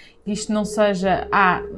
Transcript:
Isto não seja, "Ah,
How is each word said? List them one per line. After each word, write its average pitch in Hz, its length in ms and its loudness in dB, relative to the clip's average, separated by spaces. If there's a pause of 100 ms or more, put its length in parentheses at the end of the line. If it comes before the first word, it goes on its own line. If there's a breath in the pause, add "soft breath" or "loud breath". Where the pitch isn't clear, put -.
(260 loud breath)
Isto 208 280 -4
não 208 100 0
seja, 196 680 0
"Ah, 185 300 2 (160)